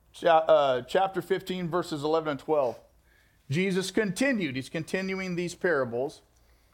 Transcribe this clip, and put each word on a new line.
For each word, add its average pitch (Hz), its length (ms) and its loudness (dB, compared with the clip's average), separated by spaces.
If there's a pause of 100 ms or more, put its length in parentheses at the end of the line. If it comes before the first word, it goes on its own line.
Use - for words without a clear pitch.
(140)
cha-, 165 260 4
uh, 143 440 4
chapter 185 380 0
fifteen, 185 480 -4
verses 160 340 -2
eleven 156 280 2
and 135 80 -4
twelve. 139 400 0 (720)
Jesus 185 420 -2
continued. 202 640 0
He's 131 140 -6
continuing 190 640 -6
these 175 180 -4
parables. 135 680 -2 (520)